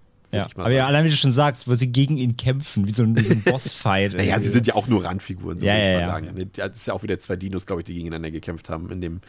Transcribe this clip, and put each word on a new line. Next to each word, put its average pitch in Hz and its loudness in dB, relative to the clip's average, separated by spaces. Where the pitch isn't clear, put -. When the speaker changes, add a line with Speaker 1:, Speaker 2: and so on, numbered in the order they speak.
Speaker 1:
Würd 104 -2
Speaker 2:
Ja, 92 -4
Speaker 1:
ich - -18
mal 92 -6
Speaker 2:
aber 113 2
ja, 135 4
Speaker 1:
sagen. 131 2
Speaker 2:
allein 147 4
wie 160 4
du 151 2
schon 139 4
sagst, 143 2
wo 123 2
sie 123 2
gegen 135 2
ihn 123 0
kämpfen, 127 -2
wie - -2
so 120 2
ein, 113 4
wie 113 4
so 98 4
ein 107 2
Speaker 1:
<laughs> - -2
Speaker 2:
Bossfight 101 0
Speaker 1:
Naja, 95 0
Speaker 2:
irgendwie. 98 2
Speaker 1:
sie - 0
sind 113 4
ja 117 4
auch 107 0
nur 107 4
Randfiguren, 90 -6
so 90 -2
Speaker 2:
Ja, 101 2
Speaker 1:
will 107 4
ich 101 4
Speaker 2:
ja, 95 4
Speaker 1:
mal 90 2
Speaker 2:
ja, 85 -2
Speaker 1:
sagen. 80 -4
Speaker 2:
ja. 87 -12
Speaker 1:
Ne, 92 -8
das 98 -8
ist - -16
ja 107 -2
auch 95 -6
wieder 98 -4
zwei - -6
Dinos, 92 -6
glaub 95 -4
ich, 85 -8
die 85 -12
gegeneinander 82 -8
gekämpft 82 -10
haben 82 -8
in 90 -8
dem, 87 -6